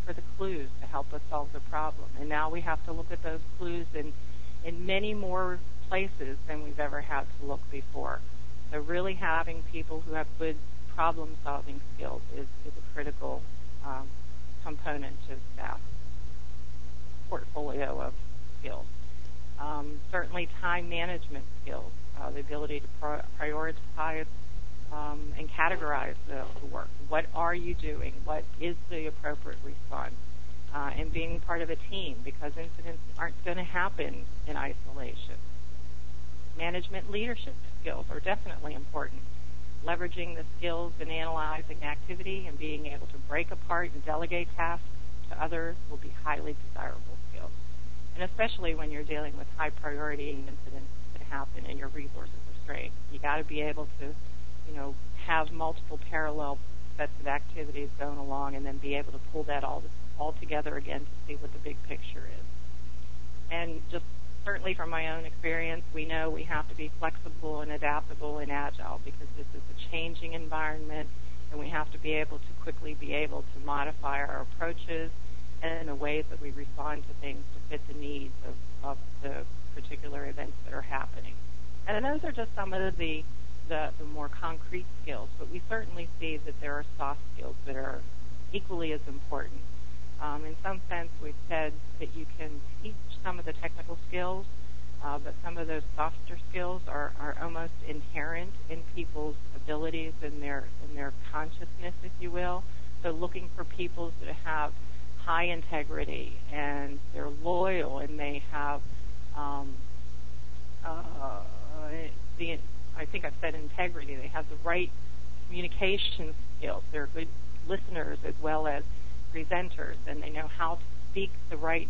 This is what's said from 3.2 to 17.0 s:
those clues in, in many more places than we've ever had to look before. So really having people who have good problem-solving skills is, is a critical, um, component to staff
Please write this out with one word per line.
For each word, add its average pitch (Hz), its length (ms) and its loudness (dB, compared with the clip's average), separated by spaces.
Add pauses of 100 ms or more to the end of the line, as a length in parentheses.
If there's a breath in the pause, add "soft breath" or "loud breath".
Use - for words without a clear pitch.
those 160 180 0 (160)
clues 170 380 0
in, 151 180 0 (500 loud breath)
in 170 220 0
many 196 300 0
more 185 420 0 (320)
places 185 480 0 (100)
than 151 160 0
we've 147 160 0
ever 147 220 0
had 143 240 0 (140)
to 143 80 0
look 139 140 0 (100)
before. 135 480 0 (520)
So 151 60 0
really 175 380 0
having 165 560 0
people 160 360 0
who 156 60 0
have 156 140 0 (100)
good 160 180 0 (400)
problem-solving 156 840 0 (140)
skills 131 260 0 (140)
is, 139 100 0 (180)
is - 140 0
a - 160 0
critical, 139 480 0 (420)
um, 135 240 0 (560)
component 147 520 0 (120)
to 139 60 0 (220)
staff - 240 0 (1500)